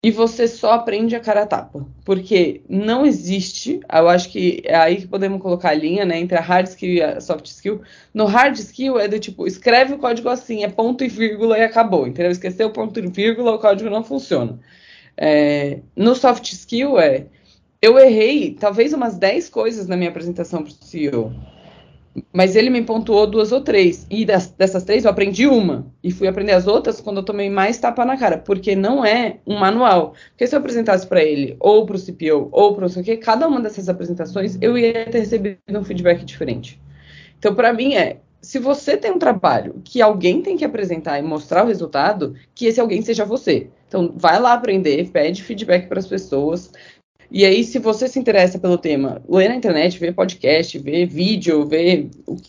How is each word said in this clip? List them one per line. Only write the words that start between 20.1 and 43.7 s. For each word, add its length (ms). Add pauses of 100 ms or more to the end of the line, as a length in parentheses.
apresentação 520
pro 80
C 280
E 100
O. 240 (1000)
Mas 220
ele 140
me 140
pontuou 440
duas 240
ou 100
três. 480
E 160
das, 240
dessas 340
três 220
eu 60
aprendi 340
uma. 400 (180)
E 80
fui 160
aprender 260
as 140
outras 320
quando 180
eu 60
tomei 260
mais 280
tapa 260
na 140
cara. 200
Porque 380
não 300
é 400
um 140
manual. 560 (140)
Porque 180
se 80
eu 40
apresentasse 460
pra 180
ele 360
ou 260
pro 120
C 140
P 200
O 200
ou 220
pro 80
não 80
sei 120
o 40
quê, 120
cada 300
uma 140
dessas 260
apresentações 720
eu 160
ia 280
ter 140
recebido 380 (120)
um 140
feedback 420
diferente. 560 (560)
Então, 160
pra 180
mim 220
é, 260 (220)
se 180
você 380
tem 140
um 80
trabalho 640
que 180
alguém 400
tem 160
que 80
apresentar 540
e 20
mostrar 420
o 40
resultado, 680 (200)
que 100
esse 140
alguém 220
seja 240
você. 440 (180)